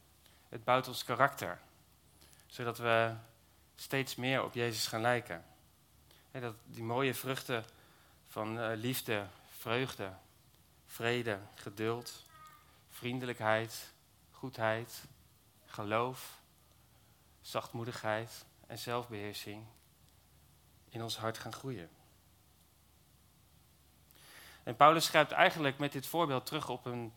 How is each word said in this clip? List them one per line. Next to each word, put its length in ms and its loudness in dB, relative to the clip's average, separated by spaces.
Het 160 -12
bouwt 240 4
ons 160 -6
karakter, 560 2
zodat 320 -6
we 360 4
steeds 380 -2
meer 300 2
op 100 -6
Jezus 320 0
gaan 140 -2
lijken. 440 0
Hè, 100 -12
dat 140 -6
die 180 -12
mooie 320 2
vruchten 500 -4
van, 340 -4
eh, 140 0
liefde, 520 -2
vreugde, 540 0
vrede, 520 0
geduld, 720 -4
vriendelijkheid, 1000 -2
goedheid, 720 -2
geloof, 760 -2
zachtmoedigheid 1040 -6
en 120 -12
zelfbeheersing 880 -8
in 140 -8
ons 140 -6
hart 220 -2
gaan 140 -10
groeien. 380 -10
En 140 -6
Paulus 320 10
grijpt 240 6
eigenlijk 460 4
met 140 0
dit 140 -6
voorbeeld 400 0
terug 220 -4
op 180 -6
een 300 -6